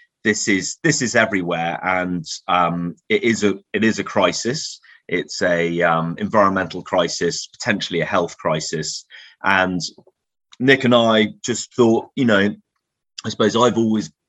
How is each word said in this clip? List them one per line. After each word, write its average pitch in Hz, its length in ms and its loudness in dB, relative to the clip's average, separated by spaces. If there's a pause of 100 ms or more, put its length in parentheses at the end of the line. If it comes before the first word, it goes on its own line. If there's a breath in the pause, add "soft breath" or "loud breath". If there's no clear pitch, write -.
(240 soft breath)
this 107 240 0
is, 95 340 -2
this 165 200 0
is 117 140 -2
everywhere, 87 680 -2
and, 90 420 -2 (220)
um, 87 480 0 (140)
it 107 140 0
is 110 200 0
a, 98 160 0 (140)
it 104 100 0
is 107 160 0
a 98 40 -4
crisis. 104 760 -2 (280 soft breath)
It's - 340 -6
a, 85 400 0
um, 82 360 0
environmental 95 680 0
crisis, 85 640 -2
potentially 95 520 -4
a 78 60 -2
health 87 320 -2
crisis. 80 680 -6 (380 loud breath)
And 92 380 2 (800)
Nick 131 240 4
and 123 120 4
I 110 380 4 (100)
just - 300 -6
thought, 117 420 2
you 139 100 0
know, 104 300 4 (720)
I - 40 -6
suppose 107 260 0
I've 117 220 4
always 110 340 0 (180)